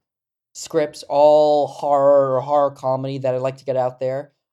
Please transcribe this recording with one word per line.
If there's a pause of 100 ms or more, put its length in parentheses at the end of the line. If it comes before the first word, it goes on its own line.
(560)
scripts,
all
horror
or
horror
comedy
that
I'd
like
to
get
out
there. (220)